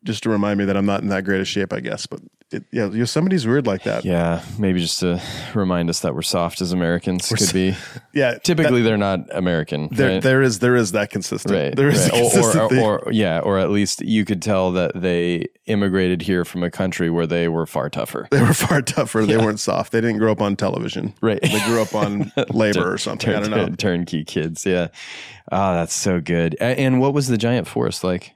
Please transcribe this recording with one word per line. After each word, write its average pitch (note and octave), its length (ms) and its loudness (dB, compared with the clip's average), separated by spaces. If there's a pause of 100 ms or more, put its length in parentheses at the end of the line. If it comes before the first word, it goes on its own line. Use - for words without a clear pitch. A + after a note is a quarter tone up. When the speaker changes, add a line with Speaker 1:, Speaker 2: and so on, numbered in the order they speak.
Speaker 1:
Just G#2+ 200 -4
to A2+ 60 0
remind G#2 300 2
me G2+ 60 0
that G2 120 2
I'm G2 80 2
not G2+ 160 2
in G#2 80 -4
that F#2+ 160 -2
great F#2+ 160 0
a G2 40 -2
shape, G2 280 -4
I - 80 -6
guess. - 240 -8
But - 160 -14 (300)
it, - 200 -8
yeah, A#2 180 0
Yosemite's C#3+ 560 0
weird B2 220 2
like F#2+ 160 -2
that. G#2+ 220 -2
Speaker 2:
Yeah, E2+ 360 0 (160)
maybe F#2+ 220 2
just E2+ 200 -2
to F2 220 0 (320)
remind F2+ 360 0
us E2 120 -2
that D2+ 140 -2
we're D2+ 60 -6
soft E2+ 400 -2
as F2 100 -2
Americans F2 580 0
Speaker 1:
We're A2 80 -2
Speaker 2:
could G2+ 100 2
Speaker 1:
so-, E2 60 0
Speaker 2:
be. F#2+ 220 2 (200)
Speaker 1:
<laughs> - 180 -20
yeah, C3 240 0
Speaker 2:
Typically, D3+ 460 2
Speaker 1:
that, A2+ 60 4
Speaker 2:
they're A2 80 2
not G2 240 0 (140)
American, D#2+ 560 -2
Speaker 1:
there, B2+ 200 2
Speaker 2:
right? F#2 100 0
Speaker 1:
there C3 220 4
is, A#2 160 2
there B2 180 4
is G2+ 160 2
that G#2 160 0
consistent. G2+ 440 -4
Speaker 2:
Right, D2 220 0
Speaker 1:
There C#3 140 4
is - 200 4
Speaker 2:
right. A#2+ 120 4
Speaker 1:
a - 40 4
Speaker 2:
Or, A#2 40 2
Speaker 1:
consistent A2+ 340 4
Speaker 2:
or, A2+ 60 2
Speaker 1:
thing. B2+ 160 4
Speaker 2:
or, G#2 260 0
yeah, F#2+ 280 2
or G2 200 0
at F2 120 0
least G2+ 300 0
you A2 220 2
could F#2 180 -2
tell F#2 320 2
that F2+ 180 0 (100)
they F2 460 0 (180)
immigrated F#2+ 560 2
here F2+ 240 0
from F2+ 180 -6
a E2+ 80 -2
country F2+ 380 -2
where E2 180 0
they E2+ 220 0
were E2 160 -2
far C#2+ 240 -4
tougher. - 420 -8
Speaker 1:
They C#3 100 4
were D3+ 120 4
far D3 280 0
tougher. A2+ 440 0
They G#2 100 2
Speaker 2:
Yeah. A2+ 80 4
Speaker 1:
weren't G#2+ 160 0
soft. F#2 320 -2
They A2+ 80 2
didn't A2+ 200 0
grow A2 120 4
up G#2+ 100 0
on G2+ 140 2
television. - 680 -4
Speaker 2:
Right. G#2+ 200 0
Speaker 1:
They G#2+ 240 0
grew A#2 160 2
up G2+ 140 -2
on G#2 360 -2 (100)
Speaker 2:
<laughs> - 100 -4
Speaker 1:
labor G#2 280 2
Speaker 2:
Turn-, F2 140 2
Speaker 1:
or G2+ 40 -4
something. - 320 -4
I - 40 2
Speaker 2:
turn-, G#2 80 0
Speaker 1:
don't G#2+ 100 -2
know. G#2 140 2
Speaker 2:
turn-, F2 100 -6
turnkey F2 480 -2
kids, E2 420 -6
yeah. F2+ 220 2 (640)
Oh, F#2+ 220 2
that's E2+ 200 -2
so F2+ 280 0
good. E2+ 400 0
A-, B2 180 0
and C3 220 2
what C#3 120 2
was C#3+ 140 0
the A#2+ 100 2
giant A#2 300 0
forest - 380 -4
like? F2+ 300 -4